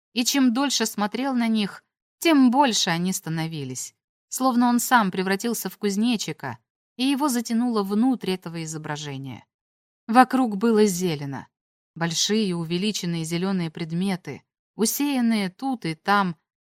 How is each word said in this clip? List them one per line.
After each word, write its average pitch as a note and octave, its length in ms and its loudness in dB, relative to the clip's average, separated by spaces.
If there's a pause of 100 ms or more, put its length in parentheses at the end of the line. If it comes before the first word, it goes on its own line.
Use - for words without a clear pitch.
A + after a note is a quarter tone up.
(120)
и A#3+ 120 -2
чем C4 280 2
дольше B3+ 320 -2
смотрел A3 500 -4
на A#3 140 0
них, G#3+ 340 -2 (360)
тем C#4 320 6
больше B3 400 2
они F3 240 0
становились, D#3+ 800 -6 (340)
словно B3 400 2
он A#3+ 100 4
сам A3+ 320 4
превратился G3 600 -2
в - 80 -18
кузнечика, G3+ 800 -2 (380)
и B3 80 -2
его C#4 240 2
затянуло A#3 540 0
внутрь G#3 500 0
этого E3+ 320 -8
изображения. D3 840 -10 (600)
Вокруг A#3+ 520 4
было G#3+ 260 4
зелено. D#3 640 -2 (460)
Большие F3+ 600 0
увеличенные E3+ 720 -4
зеленые E3+ 460 -2
предметы, E3 720 -6 (340)
усеянные A3+ 720 0
тут B3+ 380 -6
и D#3+ 80 -4
там F#3+ 420 0 (240)